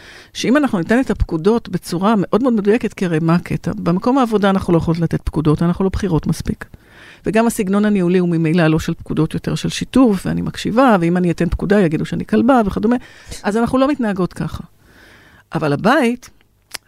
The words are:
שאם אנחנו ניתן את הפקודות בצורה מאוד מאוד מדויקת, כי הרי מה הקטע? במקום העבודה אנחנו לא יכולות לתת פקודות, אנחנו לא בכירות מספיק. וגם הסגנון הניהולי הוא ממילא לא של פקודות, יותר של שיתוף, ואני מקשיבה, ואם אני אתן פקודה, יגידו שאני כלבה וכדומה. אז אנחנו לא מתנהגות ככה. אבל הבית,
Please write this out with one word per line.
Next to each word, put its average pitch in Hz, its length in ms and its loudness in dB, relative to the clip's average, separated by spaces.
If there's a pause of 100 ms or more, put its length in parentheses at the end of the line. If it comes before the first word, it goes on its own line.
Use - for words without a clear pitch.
(320)
שאם 226 240 0
אנחנו 269 220 0
ניתן 220 220 0
את 262 100 -2
הפקודות 196 580 0
בצורה 185 500 -2
מאוד 214 240 0
מאוד 262 100 2
מדויקת, 208 400 0
כי - 120 -6
הרי 175 180 0
מה 165 120 2
הקטע? - 420 -4
במקום 185 420 0
העבודה 214 320 2
אנחנו 190 220 0
לא 165 60 6
יכולות 165 220 0
לתת - 220 -2
פקודות, 151 400 0
אנחנו 175 220 0
לא 190 60 -2
בכירות 175 360 -2
מספיק. - 380 -4 (600)
וגם 220 200 2
הסגנון 208 380 0
הניהולי 185 340 2
הוא 175 100 2
ממילא 165 380 2
לא 160 120 2
של 165 160 -4
פקודות, - 400 -4
יותר - 200 -4
של - 140 -4
שיתוף, 233 580 0
ואני 165 160 -4
מקשיבה, 226 580 2
ואם 170 160 2
אני 180 140 0
אתן 170 180 -2
פקודה, 202 320 0
יגידו 156 240 0
שאני 175 220 -6
כלבה 233 380 4
וכדומה. 208 320 0 (460)
אז 202 140 -2
אנחנו 233 220 0
לא 269 100 2
מתנהגות 208 440 -2
ככה. - 320 -10 (920)
אבל 151 180 0
הבית, 233 580 0 (580)